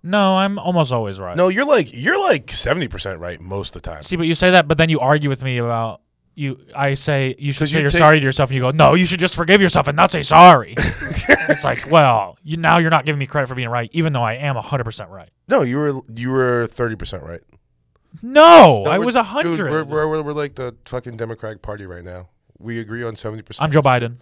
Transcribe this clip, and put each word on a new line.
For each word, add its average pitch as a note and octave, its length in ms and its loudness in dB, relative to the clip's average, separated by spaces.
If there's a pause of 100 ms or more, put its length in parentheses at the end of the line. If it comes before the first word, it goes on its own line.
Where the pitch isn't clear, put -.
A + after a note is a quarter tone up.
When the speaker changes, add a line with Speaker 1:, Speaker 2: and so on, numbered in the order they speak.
Speaker 1:
No, F#3+ 320 2
I'm G3 220 -2
almost E3 320 0
always G#2 280 -4
right. F2+ 160 -10
Speaker 2:
No, F3 140 2
you're A3 160 -2
like, A#3+ 260 2
you're G#3+ 300 -2
like C4+ 300 -4
seventy D3+ 360 -4
percent F#2+ 320 -10
right E2+ 220 -12
most F#2 340 -10
of F2 60 -16
the - 80 -12
time. D2+ 140 -14
Speaker 1:
See, - 120 -6
but E3 120 -2
you E3 80 0
say F#3 160 2
that, F3 160 4
but D3+ 100 -2
then E3 120 2
you E3 100 0
argue D3 300 0
with C3+ 140 -6
me B2+ 140 -6
about, A#2 440 -6 (340)
you, C#3 240 -10 (160)
I C#3 180 -2
say, C3+ 460 -4
"You C#3+ 120 -6
should C#3 140 -6
Speaker 2:
'Cause C#3+ 60 -4
Speaker 1:
say E3 60 -2
Speaker 2:
you D#3 40 0
Speaker 1:
you're C#3+ 80 0
Speaker 2:
take D#3 100 0
Speaker 1:
sorry D#3 200 6
to C#3 40 -2
yourself," C3+ 280 0
and C3+ 40 -4
you B2+ 60 -2
go, B2 80 0
"No, C#3+ 240 4
you F3+ 140 2
should E3+ 120 -4
just F3 160 -2
forgive F3 260 2
yourself D#3+ 260 0
and C#3+ 100 -4
not F3+ 140 2
say D#3+ 100 -6
sorry." D#3 580 8
Speaker 2:
<laughs> - 60 0 (640)
Speaker 1:
It's - 160 -2
like, C3+ 280 -4
well, A#2+ 520 2
you, D#3+ 140 -8
now E3 220 2
you're D#3+ 100 0
not D#3+ 160 2
giving D3 140 -4
me C3+ 80 -6
credit D3 200 -4
for C3 60 -10
being B2 160 -8
right, A#2+ 240 -4
even D#3+ 200 -2
though A#2+ 100 -2
I A2+ 100 -2
am C3+ 240 -6
a G#2+ 60 -8
hundred B2+ 220 -6
percent G#2 260 -12
right. F#2 180 -20 (180)
Speaker 2:
No, B3 140 2
you B2+ 160 -2
were, C#3+ 240 -4 (140)
you A#2+ 160 -6
were B2 360 0
thirty A2+ 280 -6
percent F2+ 280 -12
right. E2 180 -16 (840)
Speaker 1:
No, C#4 600 8
Speaker 2:
No, D3+ 80 2
Speaker 1:
I E3+ 40 2
Speaker 2:
it - 40 0
Speaker 1:
was A3 60 -2
Speaker 2:
was, A3+ 100 -2
it - 0 -
was, - 0 -
Speaker 1:
a A#3+ 80 2
hundred. F#3 480 -4
Speaker 2:
we're, D3+ 360 -4
we're, D#3 160 -4
we're D3 100 -8
like D3 220 -8
the B2 200 -12 (100)
fucking B2 320 -12
Democratic A2+ 440 -12
Party G#2 240 -14
right F2 180 -16
now. F2+ 260 -16 (280)
We A#2 220 -12
agree A2+ 240 -10
on A2+ 120 -8
seventy A2 280 -12
percent. - 200 -10
Speaker 1:
I'm D#3 80 -2
Joe D3+ 120 4
Biden. B2 380 0